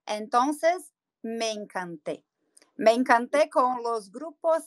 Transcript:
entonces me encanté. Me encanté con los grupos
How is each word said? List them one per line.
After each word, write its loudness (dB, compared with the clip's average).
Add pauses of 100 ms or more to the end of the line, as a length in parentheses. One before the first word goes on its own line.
entonces 0 (300)
me -4
encanté. -10 (500)
Me 4
encanté 2
con 0
los -4
grupos -2